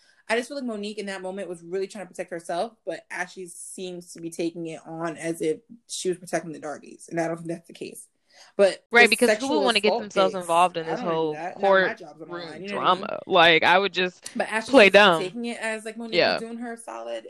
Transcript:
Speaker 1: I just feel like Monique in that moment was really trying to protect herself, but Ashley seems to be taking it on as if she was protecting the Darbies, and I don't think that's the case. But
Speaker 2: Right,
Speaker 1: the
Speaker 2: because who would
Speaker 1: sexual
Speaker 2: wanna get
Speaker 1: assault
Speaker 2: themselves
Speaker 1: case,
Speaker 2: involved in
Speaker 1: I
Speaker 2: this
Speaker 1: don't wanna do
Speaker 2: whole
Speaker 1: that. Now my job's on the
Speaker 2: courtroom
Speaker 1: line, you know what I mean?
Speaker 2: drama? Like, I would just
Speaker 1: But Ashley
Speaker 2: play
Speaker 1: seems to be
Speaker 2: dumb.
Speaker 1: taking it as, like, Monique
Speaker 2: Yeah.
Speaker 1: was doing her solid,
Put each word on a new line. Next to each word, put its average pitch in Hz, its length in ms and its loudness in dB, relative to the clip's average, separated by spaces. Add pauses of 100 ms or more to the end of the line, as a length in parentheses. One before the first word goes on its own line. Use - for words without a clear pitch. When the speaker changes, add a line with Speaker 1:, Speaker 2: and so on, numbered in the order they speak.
(300)
Speaker 1:
I 226 60 0
just 247 120 -2
feel 285 100 -12
like 262 80 -8
Monique 214 340 -8
in 202 80 -10
that 190 140 -8
moment 185 280 -10
was 170 140 -14
really 190 240 -6
trying 196 180 -14
to - 40 -16
protect - 220 -12
herself, 180 420 -6 (120)
but - 240 -8
Ashley 180 380 -10
seems 180 680 -14
to 175 80 -18
be 165 80 -10
taking 165 380 -6
it 160 180 -12
on 165 320 -8
as 165 240 -6
if 156 180 -2 (280)
she - 220 -8
was 175 100 -2
protecting 170 320 -6
the 143 80 -14
Darbies, - 500 -14
and 170 100 -4
I 160 80 -2
don't 165 100 -6
think 165 100 -16
that's 175 200 -10
the - 60 -20
case. - 320 -16 (500)
But 190 360 2
Speaker 2:
Right, 233 140 8
Speaker 1:
the 220 40 4
Speaker 2:
because 240 220 2
who - 20 4
would 214 60 0
Speaker 1:
sexual 277 240 0
Speaker 2:
wanna 226 160 2
get 208 80 0
Speaker 1:
assault 220 160 2
Speaker 2:
themselves 190 320 0
Speaker 1:
case, 180 80 -6
Speaker 2:
involved 175 340 2
in 160 80 -6
Speaker 1:
I 160 60 -6
Speaker 2:
this 160 80 -4
Speaker 1:
don't - 60 -8
wanna 165 100 -2
do 160 40 -2
Speaker 2:
whole 156 140 -2
Speaker 1:
that. 170 260 -10
Now 196 120 4 (160)
my - 80 -6
job's 160 180 -18
on 160 60 -20
the 160 80 -18
Speaker 2:
courtroom 175 240 -12
Speaker 1:
line, 156 120 -14
you 196 60 -10
know 202 80 -6
what 131 80 -4
I 175 80 6
mean? 175 80 2
Speaker 2:
drama? - 240 -8
Like, 170 380 6
I 180 160 6
would 196 120 -2
just 180 440 -6
Speaker 1:
But 202 160 -4
Ashley 226 200 -6
Speaker 2:
play 254 140 10
Speaker 1:
seems 190 80 8
to 196 60 8
be - 0 -
Speaker 2:
dumb. 175 240 6
Speaker 1:
taking 226 220 -8
it 233 140 -8
as, 220 260 -6
like, 220 120 -12
Monique 226 160 -10
Speaker 2:
Yeah. 127 200 2
Speaker 1:
was - 100 -4
doing 233 160 -12
her 233 180 -12
solid, 233 520 -12